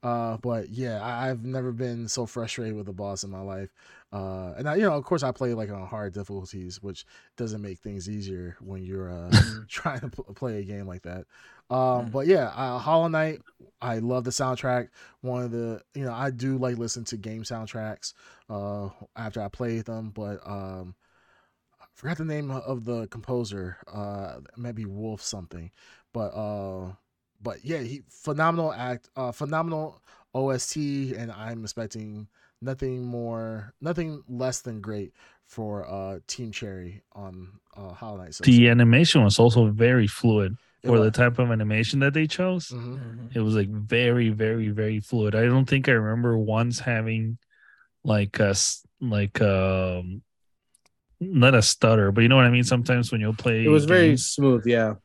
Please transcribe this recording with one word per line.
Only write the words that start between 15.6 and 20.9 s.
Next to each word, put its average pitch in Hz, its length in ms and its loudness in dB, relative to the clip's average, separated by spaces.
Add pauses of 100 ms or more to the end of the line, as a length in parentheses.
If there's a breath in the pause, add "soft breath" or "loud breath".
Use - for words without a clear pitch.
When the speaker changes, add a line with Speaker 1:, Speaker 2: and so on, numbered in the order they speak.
Speaker 1:
you 139 100 -8
know, 123 100 -6
I 131 180 -4
do 131 260 -4
like 123 200 -2
listen 117 280 -8
to 117 120 -10
game 110 260 -10
soundtracks, 110 680 -10 (360 soft breath)
uh, 101 400 -6 (260)
after 110 260 -8
I 101 80 -6
play 113 320 -4
them, 110 280 -10
but, 104 380 -10
um, 95 480 -12 (840)